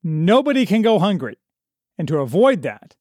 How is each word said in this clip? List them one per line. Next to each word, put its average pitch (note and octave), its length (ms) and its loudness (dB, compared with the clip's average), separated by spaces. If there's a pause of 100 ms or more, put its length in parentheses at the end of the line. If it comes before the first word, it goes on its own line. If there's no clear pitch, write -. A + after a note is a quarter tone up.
Nobody A3+ 600 0
can G#3+ 160 0
go A3 180 2
hungry, E3 380 -2 (640)
and D#3 100 -6
to D3+ 120 -2
avoid F3+ 420 2
that G#2+ 380 -12